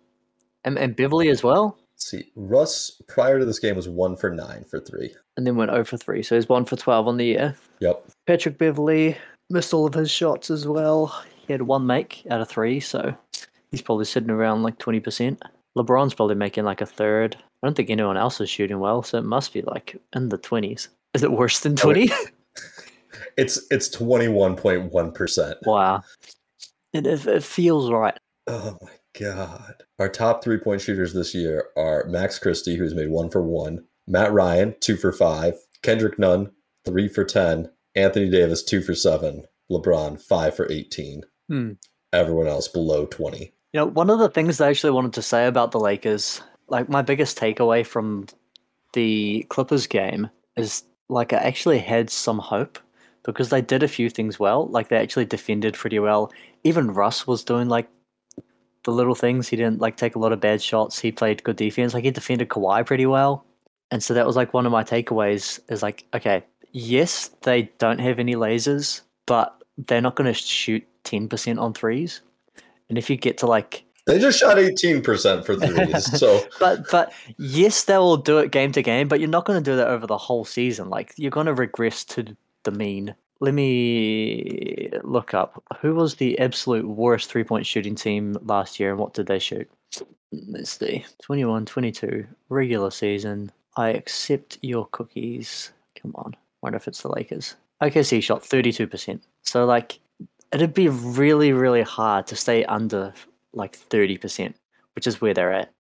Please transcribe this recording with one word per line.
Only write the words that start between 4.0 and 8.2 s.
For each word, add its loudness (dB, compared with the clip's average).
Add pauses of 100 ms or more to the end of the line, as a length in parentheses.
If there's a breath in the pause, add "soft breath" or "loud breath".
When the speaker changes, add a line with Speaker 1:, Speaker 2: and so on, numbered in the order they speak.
Speaker 2:
for -2
nine -12
for -8
three. -12 (220)
Speaker 1:
And -2
then 2
went 0
oh 2
for -10
three, -6
so 0
he's 2
one 4
for -6
twelve 2
on 0
the 0
year. 0 (240)
Speaker 2:
Yep. 0 (220)